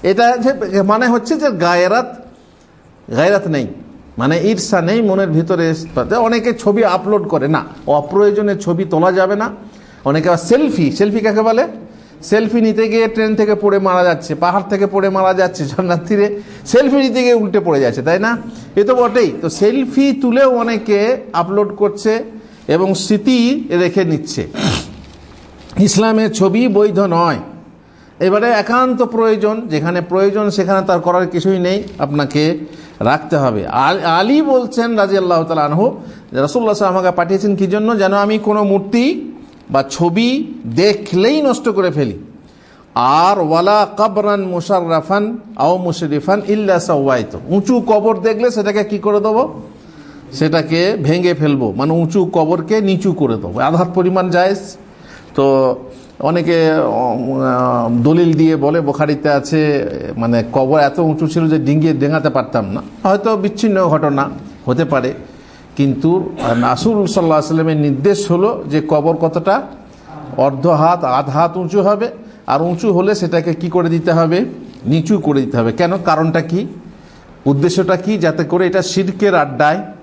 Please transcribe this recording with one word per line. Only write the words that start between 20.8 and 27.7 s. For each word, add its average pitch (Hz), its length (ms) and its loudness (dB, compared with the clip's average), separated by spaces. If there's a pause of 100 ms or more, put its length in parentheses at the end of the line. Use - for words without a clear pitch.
আপলোড 196 420 0
করছে 208 480 0 (440)
এবং 180 260 2
স্মৃতি 233 760 0
রেখে 180 340 0
নিচ্ছে। 151 440 -4 (1300)
ইসলামে 220 500 2
ছবি 214 380 2
বৈধ 202 320 2
নয়। 170 360 2 (840)